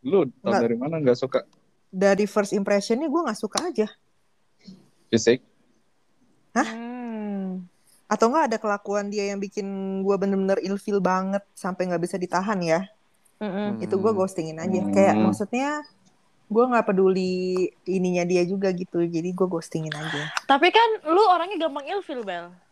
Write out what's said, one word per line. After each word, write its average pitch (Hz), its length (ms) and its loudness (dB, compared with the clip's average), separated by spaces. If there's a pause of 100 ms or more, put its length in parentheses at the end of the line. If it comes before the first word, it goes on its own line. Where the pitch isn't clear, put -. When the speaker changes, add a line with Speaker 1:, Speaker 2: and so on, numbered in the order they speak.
Speaker 1:
Lu 160 240 4 (160)
tahu - 160 0
Speaker 2:
Nggak. - 60 4
Speaker 1:
dari 117 160 0
mana 147 160 -4 (100)
nggak 123 160 4
suka? 127 200 0 (520)
Speaker 2:
Dari 196 320 4
first 202 320 0
impressionnya 214 560 0
gue 330 80 2
nggak 247 200 -4
suka - 200 -6
aja. 277 260 -2 (1300)
Speaker 1:
Fisik? 117 320 2 (1120)
Speaker 2:
Hah? 262 80 0
Speaker 3:
Hmm. 220 1040 -8 (380)
Speaker 2:
Atau 226 240 2
nggak 302 160 2
ada 220 160 -2
kelakuan 202 480 -4
dia 202 240 -4
yang 196 80 -6
bikin 196 240 -8 (400)
gue 196 80 2
bener-bener 196 480 0
ilfil 196 400 -2
banget 190 400 0 (160)
sampai 185 320 -4
nggak 170 160 -2
bisa 196 100 -6
ditahan 180 460 -2
ya. 165 180 2 (640)
Speaker 3:
Mm-mm. 208 400 -4
Speaker 2:
Itu 208 160 -2
gue 208 160 2
Speaker 4:
Hmm. 190 80 0
Speaker 2:
ghostingin 160 400 -4
aja. 185 160 0
Speaker 1:
Hmm. 202 160 -2
Speaker 2:
Kayak 196 240 6
maksudnya 240 640 0 (640)
gue 220 160 2
nggak 240 240 2
peduli 185 800 2 (160)
ininya 180 400 0
dia 175 240 2
juga 190 240 0
gitu. 180 320 -2
Jadi 170 320 -2
gue 180 160 2
ghostingin 165 400 -6
aja. 151 400 -6 (160)
Speaker 3:
Tapi 277 240 4
kan 453 180 6 (140)
lu 330 240 4
orangnya 349 400 2
gampang 285 240 -6
ilfil, 320 320 -6
Bel. 175 320 -8 (180)